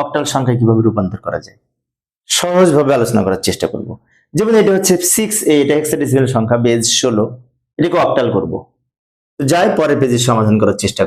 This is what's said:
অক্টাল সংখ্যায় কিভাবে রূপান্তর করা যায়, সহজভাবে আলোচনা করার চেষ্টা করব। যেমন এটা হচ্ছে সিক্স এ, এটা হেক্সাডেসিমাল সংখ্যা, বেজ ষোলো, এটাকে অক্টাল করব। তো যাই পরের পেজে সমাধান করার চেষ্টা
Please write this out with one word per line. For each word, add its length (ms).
অক্টাল 300
সংখ্যায় 280
কিভাবে 220
রূপান্তর 440
করা 180
যায়, 140
সহজভাবে 640
আলোচনা 320
করার 200
চেষ্টা 260
করব। 160
যেমন 260
এটা 160
হচ্ছে 180
সিক্স 220
এ, 80
এটা 180
হেক্সাডেসিমাল 560
সংখ্যা, 300
বেজ 180
ষোলো, 240
এটাকে 260
অক্টাল 320
করব। 160
তো 120
যাই 260
পরের 240
পেজে 180
সমাধান 300
করার 240
চেষ্টা 240